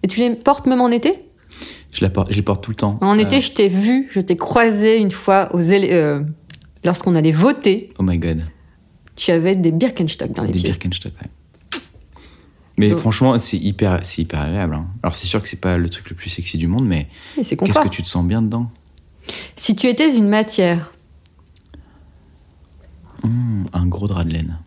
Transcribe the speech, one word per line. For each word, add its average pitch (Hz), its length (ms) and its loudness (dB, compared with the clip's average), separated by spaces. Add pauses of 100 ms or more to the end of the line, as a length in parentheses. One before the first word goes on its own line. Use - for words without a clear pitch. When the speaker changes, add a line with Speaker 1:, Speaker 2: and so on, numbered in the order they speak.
Speaker 1:
Et 202 40 0
tu 196 120 -2
les 240 160 2
portes 277 320 0
même 254 140 2
en 247 80 2
été ? 240 220 2 (800)
Speaker 2:
Je - 100 -2
la 95 60 2
porte, 92 220 -2
je 98 40 -2
les 101 80 2
porte 98 200 -2
tout 113 80 -10
le 107 40 -4
temps. 104 260 -2
Speaker 1:
En 202 160 4
Speaker 2:
Euh. 220 40 4
Speaker 1:
été, 247 200 2
je - 120 -4
t'ai 202 160 2
vu, 233 420 2
je 196 80 -2
t'ai 180 180 0
croisé 220 600 2
une 208 140 2
fois 196 440 0
aux 180 60 2
Élé-, 190 320 2
euh, 147 280 2 (600)
lorsqu'on 175 320 0
allait 160 160 4
voter. 202 680 2
Speaker 2:
Oh 95 60 -2
my 90 140 0
God. 80 260 -2 (720)
Speaker 1:
Tu - 160 -2
avais 175 240 2
des 170 160 2
Birkenstock 165 600 -2
dans - 100 -6
les - 80 -2
Speaker 2:
Des 92 80 0
Speaker 1:
pieds. 87 100 0
Speaker 2:
Birkenstock, - 520 -6
ouais. - 60 -16 (1500)
Mais 104 120 4
Speaker 1:
Donc 170 100 2
Speaker 2:
franchement, 117 400 2
c'est - 180 -2
hyper, 92 480 0
c'est - 160 -4
hyper 78 200 -4
agréable, 80 340 -2
hein. 78 100 -6 (160)
Alors, 85 140 -2
c'est - 100 -4
sûr 104 160 -2
que - 60 -10
c'est - 120 -10
pas 90 200 0
le 85 100 0
truc - 220 -12
le - 40 -10
plus - 140 -12
sexy 87 300 -6
du 82 80 0
monde, 117 180 2
mais 80 220 -2 (280)
Speaker 1:
Mais 294 80 -2
c'est - 140 -2
Speaker 2:
qu'est-ce 196 140 0
Speaker 1:
confort. 302 180 4
Speaker 2:
que - 60 -
tu - 80 -6
te - 40 -4
sens 90 160 0
bien 107 200 0
dedans ? 117 260 -2 (840)
Speaker 1:
Si - 200 0
tu 254 120 0
étais 277 280 4
une 208 140 4
matière. 196 640 2 (2250)
Speaker 2:
Hmm, 113 500 -2
un 87 140 0
gros 90 200 -4
drap 92 160 -2
de 82 60 -2
laine. 80 380 -4